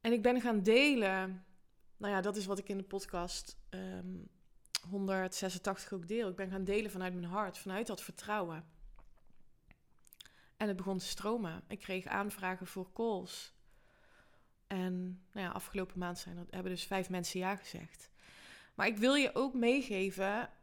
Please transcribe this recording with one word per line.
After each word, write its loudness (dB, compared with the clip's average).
En 4
ik 4
ben 8
gaan 4
delen. 6
Nou 0
ja, 4
dat 0
is -2
wat 0
ik -8
in -2
de -4
podcast, -6
ehm, -8
honderdzesentachtig -2
ook -6
deel. 0
Ik -6
ben -6
gaan -2
delen 2
vanuit -4
mijn -6
hart, -2
vanuit -4
dat -6
vertrouwen. -4
En 0
het 0
begon 0
te -6
stromen. -2
Ik -8
kreeg -4
aanvragen -2
voor -8
calls. -4
En -2
nou -4
ja, -4
afgelopen -4
maand -2
zijn -10
er, -10
hebben -4
dus -4
vijf 0
mensen -2
ja 0
gezegd. -14
Maar 2
ik 2
wil 6
je 6
ook 2
meegeven 2